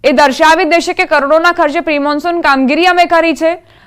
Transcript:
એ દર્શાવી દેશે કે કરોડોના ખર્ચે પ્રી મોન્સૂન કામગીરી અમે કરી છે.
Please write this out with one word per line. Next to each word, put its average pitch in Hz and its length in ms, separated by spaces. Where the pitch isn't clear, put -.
એ 285 80
દર્શાવી 311 520
દેશે 339 280
કે 370 120
કરોડોના 311 480
ખર્ચે 330 280
પ્રી 302 180
મોન્સૂન 294 420
કામગીરી 285 460
અમે 359 180
કરી 330 300
છે. 330 280